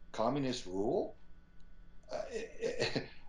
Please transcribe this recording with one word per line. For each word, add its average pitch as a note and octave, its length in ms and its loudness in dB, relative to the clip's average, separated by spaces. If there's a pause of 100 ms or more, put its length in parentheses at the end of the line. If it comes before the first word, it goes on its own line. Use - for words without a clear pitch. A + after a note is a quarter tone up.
(120)
communist B2+ 540 4
rule? A2 500 2 (960)
Uh, - 880 0 (280)